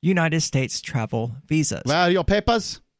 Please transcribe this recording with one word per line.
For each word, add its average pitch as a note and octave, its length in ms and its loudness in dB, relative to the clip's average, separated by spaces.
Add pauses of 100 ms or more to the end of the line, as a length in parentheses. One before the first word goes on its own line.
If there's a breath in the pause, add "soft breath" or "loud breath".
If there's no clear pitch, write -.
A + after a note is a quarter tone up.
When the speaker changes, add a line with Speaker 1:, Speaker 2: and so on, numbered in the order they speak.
Speaker 1:
United E3 380 2
States C3 400 -2
travel A2+ 560 -4 (100)
visas. D3+ 380 -2
Speaker 2:
Well, E3+ 260 2
your F3+ 140 2
papers? G#3 560 0 (200)